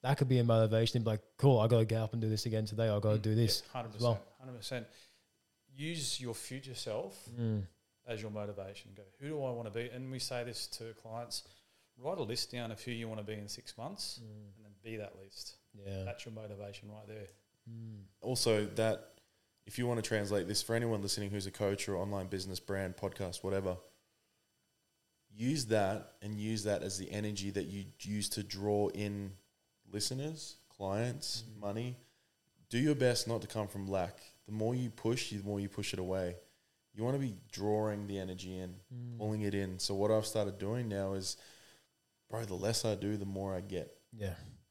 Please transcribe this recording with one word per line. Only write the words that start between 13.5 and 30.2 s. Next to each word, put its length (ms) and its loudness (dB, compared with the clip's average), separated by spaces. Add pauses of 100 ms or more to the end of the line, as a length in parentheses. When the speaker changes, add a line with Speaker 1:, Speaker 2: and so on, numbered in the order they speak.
Speaker 2:
months 460 -8
Speaker 1:
Mm. 320 -16
Speaker 2:
and 100 -20
then 160 -20
be 160 -6
that 200 -8
list. 400 -14 (160)
Speaker 1:
Yeah. 300 -4
Speaker 2:
That's 220 -6
your 80 -10
motivation 580 -10
right 160 -14
there. 200 -12 (420)
Speaker 1:
Mm. 360 -10 (160)
Speaker 3:
Also, 440 4
that 540 0 (460)
if 120 -10
you 80 2
wanna 160 2
translate 460 2
this 140 2
for 140 0
anyone 260 2
listening 280 -2
who's 160 -2
a 60 -6
coach 380 0
or 80 2
online 300 -2
business, 320 -4
brand, 380 -2
podcast, 460 -4
whatever, 340 0 (1500)
use 360 0
that 540 2
and 180 -4
use 240 0
that 200 2
as 140 -2
the 140 -6
energy 400 -2
that 140 0
you 200 -6 (160)
use 280 -2
to 140 -4
draw 460 2
in 480 -4 (540)
listeners, 680 -4 (120)